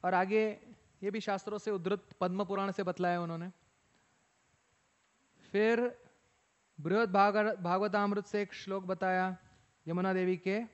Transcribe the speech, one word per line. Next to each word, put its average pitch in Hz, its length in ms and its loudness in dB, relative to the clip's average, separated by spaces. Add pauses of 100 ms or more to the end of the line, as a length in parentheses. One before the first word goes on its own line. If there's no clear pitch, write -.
और 180 100 0
आगे 208 460 2 (420)
ये 196 80 -4
भी 214 100 -4
शास्त्रों 202 380 -4
से 220 120 -6
उद्धृत 190 380 -4 (120)
पद्म 185 240 0
पुराण 196 260 -2
से 196 120 -4
बतलाया 175 380 0
उन्होंने। 170 300 -6 (2000)
फिर 233 500 2 (760)
बृहद 190 320 2
भागर-, 202 440 4
भागवतामृत 202 680 0
से 208 160 -2
एक 196 120 -8
श्लोक 190 300 -6
बताया 185 520 0 (520)
यमुना 180 240 0
देवी 185 240 2
के 202 380 -2